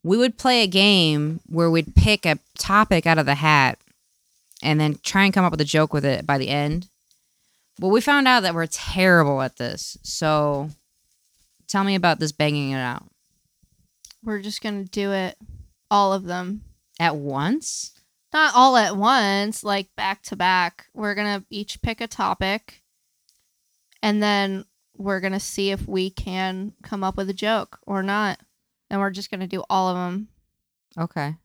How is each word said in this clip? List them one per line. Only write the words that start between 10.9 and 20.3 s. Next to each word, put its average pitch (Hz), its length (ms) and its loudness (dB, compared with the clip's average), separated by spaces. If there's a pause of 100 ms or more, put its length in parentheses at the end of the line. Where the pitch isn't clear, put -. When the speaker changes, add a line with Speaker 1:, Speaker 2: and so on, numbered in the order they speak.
Speaker 1:
tell 196 160 0
me 196 120 0
about 175 240 2
this 156 120 -2
banging 147 400 -2
it 135 80 -4
out. 123 240 -8 (1200)
Speaker 2:
We're 208 180 -4
just 208 200 -10
gonna 202 240 -6
do 196 260 -4
it, 190 260 -4 (520)
all 202 240 2
of 196 120 -4
them. 180 380 -8 (360)
Speaker 1:
At 165 160 2
once? 143 760 -4 (420)
Speaker 2:
Not 302 220 2
all 254 220 8
at 202 200 2
once, 208 680 0
like, 196 320 -4
back 202 280 -6
to - 120 -12